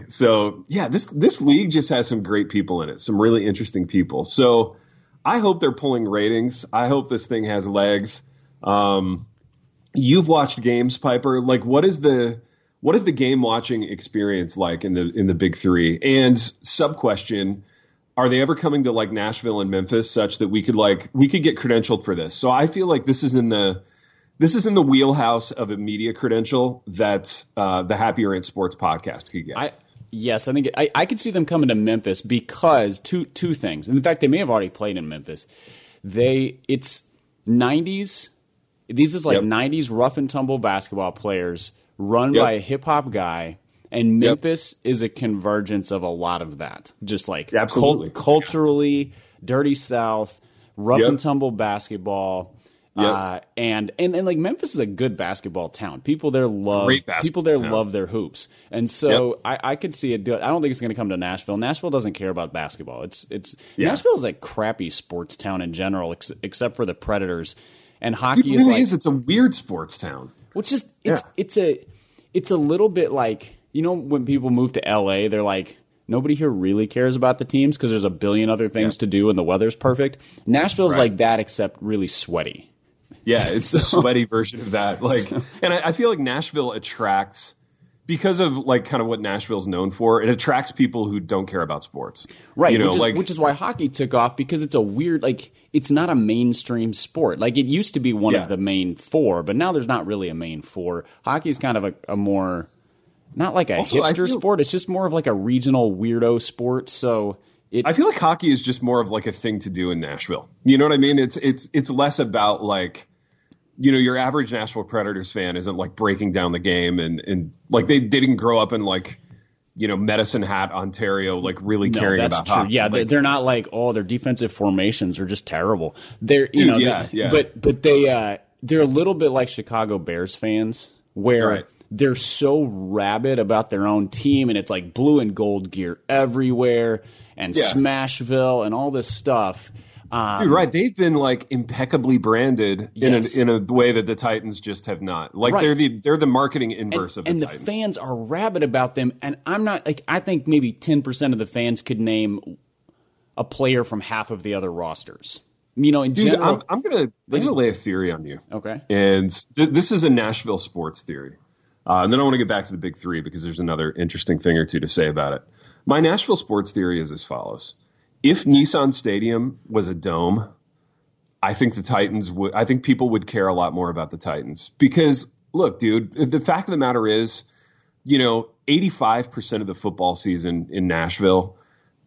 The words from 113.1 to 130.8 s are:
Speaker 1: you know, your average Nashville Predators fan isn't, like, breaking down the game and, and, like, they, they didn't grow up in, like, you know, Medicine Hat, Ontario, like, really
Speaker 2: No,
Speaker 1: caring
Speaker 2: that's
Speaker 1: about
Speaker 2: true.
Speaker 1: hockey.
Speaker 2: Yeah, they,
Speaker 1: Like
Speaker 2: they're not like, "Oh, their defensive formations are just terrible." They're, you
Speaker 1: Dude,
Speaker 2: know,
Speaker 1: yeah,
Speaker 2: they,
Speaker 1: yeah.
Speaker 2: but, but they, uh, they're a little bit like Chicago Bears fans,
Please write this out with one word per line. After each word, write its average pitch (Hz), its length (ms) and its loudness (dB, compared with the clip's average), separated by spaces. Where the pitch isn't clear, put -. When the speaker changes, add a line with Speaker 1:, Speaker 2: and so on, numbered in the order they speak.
Speaker 1:
you 135 120 4
know, 131 80 4
your 127 180 2
average 131 360 -2
Nashville 110 320 -6
Predators 101 460 -4
fan 90 240 -4
isn't, 90 200 -6
like, 90 200 -6
breaking 101 360 0
down 87 200 0
the 87 80 -2
game 87 380 0
and, 82 300 -2
and, 90 240 -4
like, 117 160 4
they, 143 140 4
they 123 200 2
didn't 131 180 4
grow 117 200 2
up 110 160 0
in, 107 80 -2
like, 95 380 -4
you 107 120 -2
know, 101 80 0
Medicine 107 460 2
Hat, 98 300 -2
Ontario, 95 640 -4
like, 92 240 -6
really 104 300 0
Speaker 2:
No, 110 80 -2
Speaker 1:
caring 98 180 2
Speaker 2:
that's 110 200 0
Speaker 1:
about 80 100 -4
Speaker 2:
true. 101 80 2
Speaker 1:
hockey. 98 180 0
Speaker 2:
Yeah, 107 140 2
they, 113 120 0
Speaker 1:
Like 110 100 0
Speaker 2:
they're 143 120 2
not 139 220 0
like, 123 280 0
"Oh, 120 220 0
their 107 80 -2
defensive 117 500 -2
formations 95 680 0
are 95 80 -4
just 101 180 -6
terrible." 82 500 -2
They're, 139 280 4
you 143 120 4
Speaker 1:
Dude, 131 40 8
Speaker 2:
know, 117 120 4
Speaker 1:
yeah, 113 240 2
Speaker 2:
they, - 160 -8
Speaker 1:
yeah. 104 100 0
Speaker 2:
but, - 320 0
but 135 220 0
they, 143 260 6
uh, 110 280 0
they're 156 180 2
a 143 60 6
little 165 260 2
bit 156 160 2
like 127 200 0
Chicago 107 500 -4
Bears 87 340 -6
fans, 110 560 -4